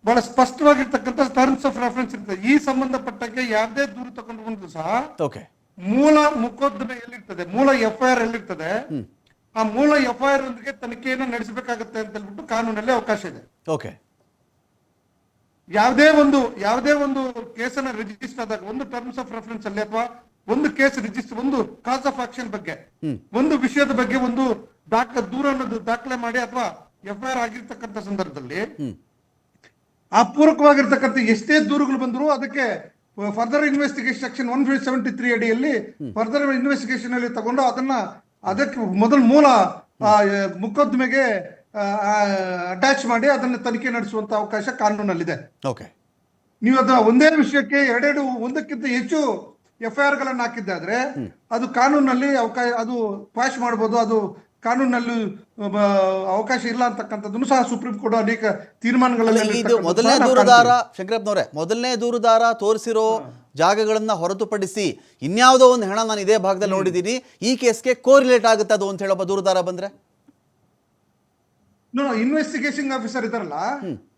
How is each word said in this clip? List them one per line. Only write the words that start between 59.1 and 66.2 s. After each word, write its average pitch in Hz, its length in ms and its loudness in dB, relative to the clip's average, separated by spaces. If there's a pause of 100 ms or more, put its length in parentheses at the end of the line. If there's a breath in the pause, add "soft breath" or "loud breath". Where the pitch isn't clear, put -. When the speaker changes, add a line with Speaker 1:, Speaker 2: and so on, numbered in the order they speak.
Speaker 2:
ಅಲ್ಲ, 220 200 2
ಇದು 226 80 0
Speaker 1:
ಇರ್ತಕ್ಕಂಥದ್ದನ್ನು 214 300 2
Speaker 2:
ಮೊದಲನೇ 226 240 4
Speaker 1:
ಸಹ - 60 6
ನಾವು 262 120 6
Speaker 2:
ದೂರುದಾರ, 247 360 8
Speaker 1:
ಕಾಣ್ತೀವಿ. 240 320 2
Speaker 2:
ಶಂಕರಪ್ಪನವರೇ, 196 560 -2
ಮೊದಲನೇ 233 420 -2
ದೂರುದಾರ 233 460 4 (180)
ತೋರಿಸಿರೋ 220 580 0
Speaker 1:
ಹಾ. - 380 -16
Speaker 2:
ಜಾಗಗಳನ್ನ 214 560 2
ಹೊರತುಪಡಿಸಿ 190 880 -2 (220 soft breath)
ಇನ್ಯಾವುದೋ 247 460 8
ಒಂದು 240 180 4
ಹೆಣ 202 120 -2 (100)
ನಾನು 208 120 -4